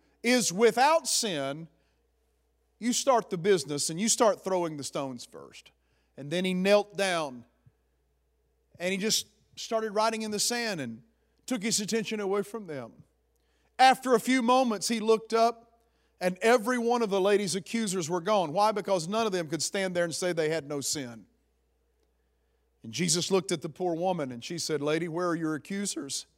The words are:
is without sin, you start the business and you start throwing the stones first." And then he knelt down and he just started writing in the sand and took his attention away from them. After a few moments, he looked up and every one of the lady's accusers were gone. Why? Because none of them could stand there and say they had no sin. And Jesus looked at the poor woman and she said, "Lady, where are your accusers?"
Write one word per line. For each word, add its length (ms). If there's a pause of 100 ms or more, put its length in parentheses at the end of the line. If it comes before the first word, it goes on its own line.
(240)
is 280
without 560
sin, 640 (1080)
you 120
start 380
the 80
business 520
and 80
you 120
start 340
throwing 320
the 80
stones 400
first." 480 (460)
And 120
then 140
he 100
knelt 440
down 480 (1300)
and 140
he 60
just 300 (280)
started 360
writing 320
in 80
the 80
sand 420
and 200 (440)
took 180
his 160
attention 400
away 220
from 260
them. 240 (880)
After 360
a 40
few 220
moments, 480
he 100
looked 340
up 360 (520)
and 200
every 360
one 240
of 80
the 100
lady's 340
accusers 560
were 120
gone. 320
Why? 180
Because 380
none 160
of 80
them 160
could 120
stand 320
there 120
and 100
say 160
they 160
had 220
no 100
sin. 460 (1600)
And 120
Jesus 360
looked 220
at 100
the 60
poor 260
woman 380
and 100
she 160
said, 240
"Lady, 280
where 180
are 80
your 200
accusers?" 720 (100)